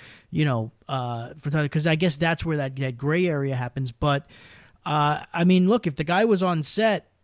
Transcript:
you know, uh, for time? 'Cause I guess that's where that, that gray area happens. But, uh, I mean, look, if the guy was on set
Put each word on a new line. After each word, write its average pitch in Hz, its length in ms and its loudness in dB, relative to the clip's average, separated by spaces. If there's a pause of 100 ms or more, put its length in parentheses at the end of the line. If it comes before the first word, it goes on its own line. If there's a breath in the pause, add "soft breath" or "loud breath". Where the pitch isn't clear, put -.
(300 loud breath)
you 151 140 0
know, 120 260 -2 (160)
uh, 123 440 -6 (100)
for - 80 -6
time? 147 220 0
'Cause 156 160 0
I 160 80 2
guess 156 240 0
that's 165 260 0
where 160 140 -2
that, 135 180 -4
that 131 220 -4
gray 156 280 0
area 139 300 0
happens. 123 340 -6
But, 143 380 -2 (560 loud breath)
uh, 147 480 0
I 170 120 0
mean, 185 220 6
look, 226 200 2
if 147 100 -4
the 156 80 -4
guy 180 220 2
was 196 160 2
on 175 200 0
set 208 460 0 (160)